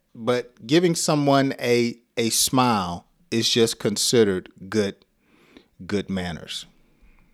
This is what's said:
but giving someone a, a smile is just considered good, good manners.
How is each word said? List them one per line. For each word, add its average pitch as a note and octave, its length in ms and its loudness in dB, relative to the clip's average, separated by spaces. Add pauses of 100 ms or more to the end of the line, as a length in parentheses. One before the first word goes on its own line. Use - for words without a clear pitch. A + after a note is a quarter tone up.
(140)
but A#2+ 540 -4
giving E3 280 2
someone C#3 640 2
a, A#2+ 380 0 (180)
a A#2 140 0
smile G#2+ 800 0 (240)
is A2+ 180 0
just A2+ 300 2
considered G#2 720 2 (200)
good, G2+ 340 -4 (840)
good G2 220 -4
manners. F2+ 560 -8 (680)